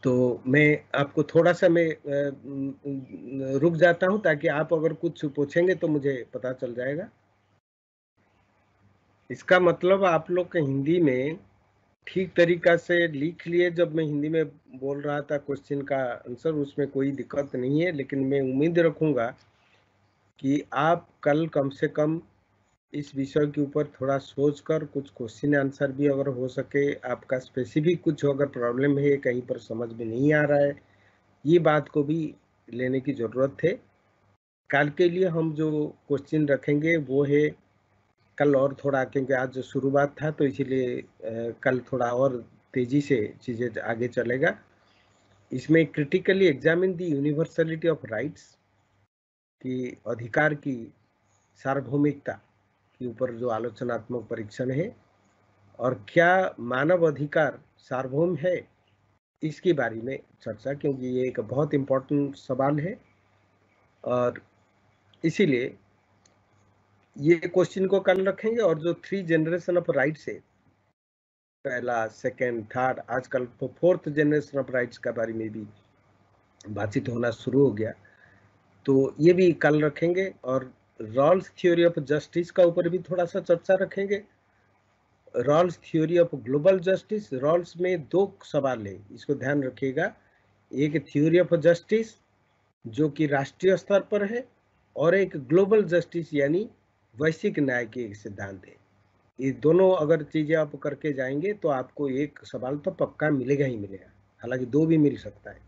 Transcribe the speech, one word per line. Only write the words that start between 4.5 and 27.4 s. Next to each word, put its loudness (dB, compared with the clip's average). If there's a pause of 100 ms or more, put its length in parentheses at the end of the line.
अगर 0
कुछ -6
पूछेंगे 0
तो -4
मुझे -2
पता -6
चल -8
जाएगा। -6 (2250)
इसका 4
मतलब 4
आप 2
लोग -2
के -2
हिंदी 0
में 0 (680)
ठीक -6
तरीका 4
से 0
लिख -6
लिए। 2
जब 0
मैं 0
हिंदी -2
में 0 (300)
बोल -6
रहा -4
था -4
क्वेश्चन -6
का -4
आंसर, -4
उसमें -2
कोई -2
दिक्कत -6
नहीं 0
है, 0
लेकिन -4
मैं 0
उम्मीद 0
रखूँगा 0 (1000)
कि -2
आप 0 (140)
कल 2
कम -2
से -2
कम -2 (720)
इस -8
विषय 0
के -4
ऊपर 0
थोड़ा -4
सोचकर -2
कुछ -8
क्वेश्चन -2
आंसर 0
भी 0
अगर 2
हो -4
सके, -2
आपका -6
स्पेसिफिक -2